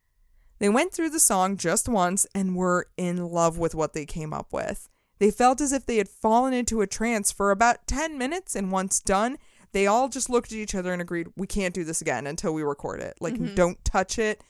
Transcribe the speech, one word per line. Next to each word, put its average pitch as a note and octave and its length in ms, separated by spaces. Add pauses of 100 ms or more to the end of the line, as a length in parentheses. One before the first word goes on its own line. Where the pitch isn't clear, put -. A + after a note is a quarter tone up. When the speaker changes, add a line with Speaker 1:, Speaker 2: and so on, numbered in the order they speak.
(600)
Speaker 1:
They G3+ 100
went D4 220
through D#4+ 200
the D#4 100
song G3 340
just F3 320
once F#3+ 480
and F#3+ 180
were F3+ 340 (100)
in F3+ 320
love E3+ 280
with E3 180
what D#3 180
they D3+ 120
came D#3 280
up - 180
with. - 380 (280)
They G3+ 140
felt B3 300
as C#4+ 100
if C#4 140
they A#3+ 120
had G3+ 120
fallen A#3+ 440
into A#3 280
a A#3 60
trance A3 440
for G3+ 200
about A3 360
ten D4+ 300
minutes, C#4+ 400
and G3 120
once F#3+ 300
done, G#3+ 380 (340)
they G3 160
all A#3+ 220
just B3 200
looked A#3+ 220
at A3 60
each G#3+ 180
other F3+ 160
and F3+ 100
agreed, F3 260 (100)
"We F#3+ 100
can't F#3 260
do F3+ 120
this D#3+ 160
again C#3+ 260
until D#3+ 260
we D#3 100
record C#3+ 360
it. - 220
Like, F3 140
Speaker 2:
Mm-hmm. G#3+ 200
Speaker 1:
don't - 300
touch - 340
it." G#3+ 300